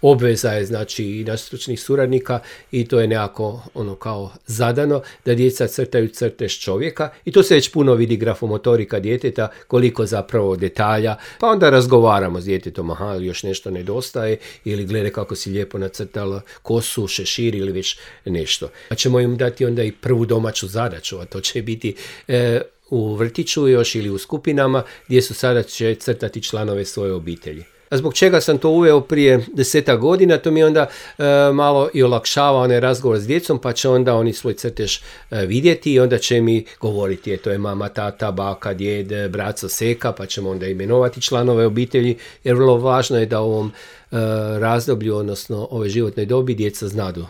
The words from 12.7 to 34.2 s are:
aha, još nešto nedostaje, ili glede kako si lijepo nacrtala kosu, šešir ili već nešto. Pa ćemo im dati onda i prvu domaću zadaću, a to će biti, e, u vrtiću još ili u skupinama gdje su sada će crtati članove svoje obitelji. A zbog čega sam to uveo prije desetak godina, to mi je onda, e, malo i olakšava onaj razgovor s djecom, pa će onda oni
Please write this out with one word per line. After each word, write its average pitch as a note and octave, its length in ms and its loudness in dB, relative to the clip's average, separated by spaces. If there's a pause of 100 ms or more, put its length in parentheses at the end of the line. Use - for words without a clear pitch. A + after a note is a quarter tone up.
aha, G2 240 -6
još F#2 280 -8
nešto F#2+ 280 -6
nedostaje, A2 680 -4 (280)
ili G#2 200 -4
glede G#2 260 -2
kako G#2 260 -8
si - 140 -8
lijepo G2+ 280 -6
nacrtala G2 600 -8 (220)
kosu, A2+ 440 -4
šešir G#2 480 -4
ili G2 180 -4
već F#2 260 -6 (260)
nešto. E2 440 -4 (200)
Pa A#2 60 -4
ćemo B2+ 260 2
im B2 160 0
dati B2 280 -2
onda A#2+ 180 0
i G#2+ 100 -2
prvu A#2 340 0
domaću A2 420 -2
zadaću, G2 500 -6
a F2+ 60 -12
to F#2+ 160 -12
će A#2 220 -6
biti, A2+ 320 -6 (340)
e, B2 320 2 (300)
u A2 240 0
vrtiću A#2 540 0
još A#2+ 260 4
ili G2+ 160 -4
u G2 80 -4
skupinama C#3 640 0 (240)
gdje B2 160 4
su - 120 -6
sada B2 280 0
će A2+ 320 -2
crtati A2 480 -6
članove G#2 420 -4
svoje G2 280 -4
obitelji. E2 520 -10 (260)
A - 60 -2
zbog C3+ 180 -2
čega F3+ 260 4
sam C#3+ 180 0
to D#3+ 120 0
uveo D#3+ 300 6
prije C3+ 520 4
desetak C3+ 480 2
godina, E3+ 380 4
to E3 120 0
mi D#3 100 4
je D#3 60 8
onda, D#3 200 4 (320)
e, D3+ 40 -2 (300)
malo C#3+ 420 4
i C#3 80 4
olakšava C3 580 4
onaj B2 200 4
razgovor B2+ 380 2
s G#2 80 -4
djecom, D3+ 320 0
pa B2 140 -4
će - 160 -2
onda B2+ 260 4
oni A2+ 180 2